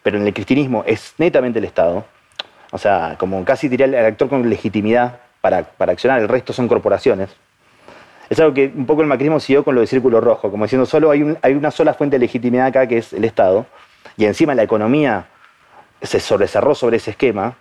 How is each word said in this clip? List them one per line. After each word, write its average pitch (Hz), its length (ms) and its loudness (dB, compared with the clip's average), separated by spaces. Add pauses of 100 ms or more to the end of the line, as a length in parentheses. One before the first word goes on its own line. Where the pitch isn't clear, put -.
Pero 104 160 -2
en 104 100 0
el 101 60 0
cristinismo 127 540 -2
es - 320 -4
netamente 135 400 0
el 101 60 -4
Estado, 87 400 -2 (680)
o - 80 -10
sea, 82 400 -2
como 95 260 -4
casi 135 240 -2
diría 127 180 2
el 135 100 0
actor 113 320 0
con 123 200 0
legitimidad 110 680 -2 (220)
para, 95 240 0
para 90 280 -4
accionar, 123 280 0
el 104 80 0
resto 120 240 -2
son 123 160 -2
corporaciones. 98 640 0 (1000)
Es 123 80 -2
algo 156 160 4
que 135 200 2
un 127 120 -6
poco 151 160 0
el 156 60 0
macrismo 139 320 0
siguió 139 240 2
con 139 100 0
lo 120 60 4
de 110 80 2
Círculo 120 320 2
Rojo, 113 320 0
como 104 120 -4
diciendo, 131 220 0
solo 156 240 2
hay 147 120 2
un, 151 200 -2
hay 131 120 2
una 147 180 -2
sola 156 220 0
fuente 143 220 -2
de 127 40 2
legitimidad 123 460 0
acá, 131 200 2
que 117 120 0
es - 140 -8
el 98 120 -2
Estado, 107 420 0 (500)
y 107 80 0
encima 151 300 0
la 117 80 2
economía 110 640 0 (720)
se - 200 -2
sobrecerró 104 540 0
sobre 117 240 0
ese 107 120 -6
esquema. 110 500 -2